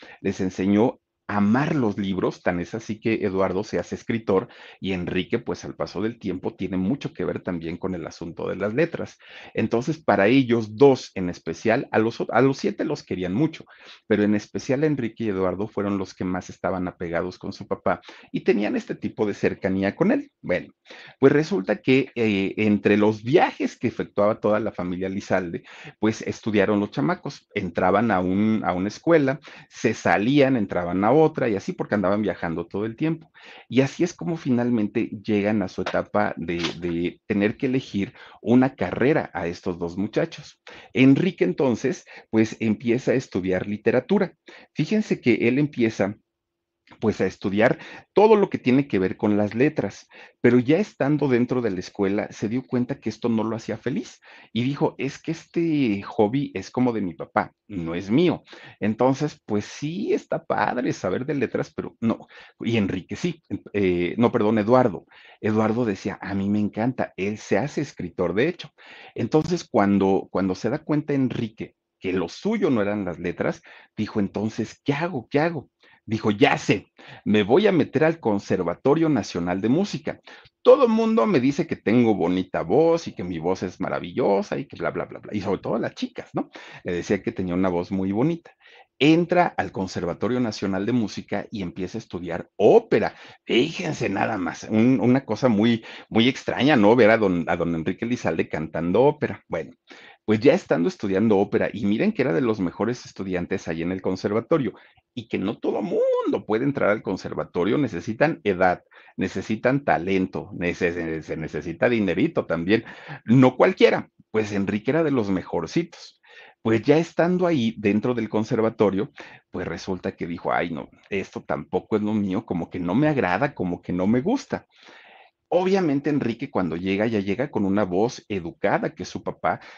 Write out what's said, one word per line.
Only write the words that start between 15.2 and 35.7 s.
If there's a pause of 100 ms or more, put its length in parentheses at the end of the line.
y
Eduardo
fueron
los
que
más
estaban
apegados
con
su
papá (300)
y
tenían
este
tipo
de
cercanía
con
él. (100)
Bueno, (460)
pues
resulta
que,
eh,
entre
los
viajes
que
efectuaba
toda
la
familia
Lizalde, (360)
pues,
estudiaron
los
chamacos,
entraban
a
un,
a
una
escuela, (300)
se
salían,
entraban
a
otra
y
así
porque
andaban
viajando
todo
el
tiempo. (380)
Y
así
es
como
finalmente (140)
llegan
a
su